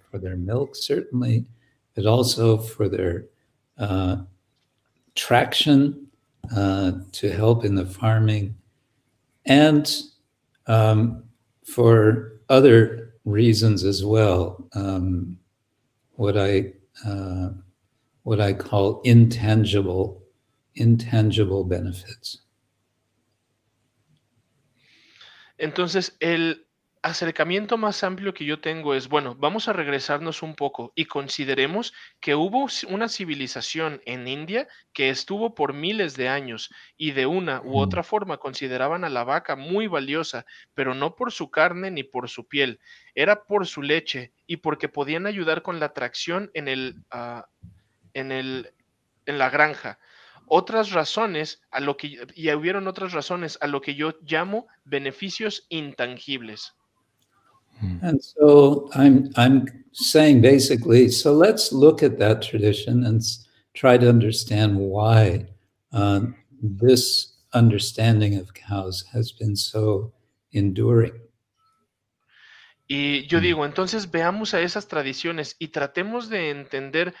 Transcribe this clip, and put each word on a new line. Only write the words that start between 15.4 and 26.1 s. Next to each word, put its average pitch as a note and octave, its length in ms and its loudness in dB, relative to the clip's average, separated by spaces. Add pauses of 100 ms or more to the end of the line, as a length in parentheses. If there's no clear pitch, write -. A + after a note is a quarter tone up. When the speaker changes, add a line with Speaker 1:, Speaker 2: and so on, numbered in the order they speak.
Speaker 1:
what G2+ 200 0
I, G2 360 0 (320)
uh, F#2 440 -6 (760)
what G#2+ 160 -2
I G2 140 0
call G2+ 500 -2
intangible, A2 1160 2 (540)
intangible A2 880 2
benefits. F2+ 760 -8 (3250)
Speaker 2:
Entonces, F3 520 -4 (100)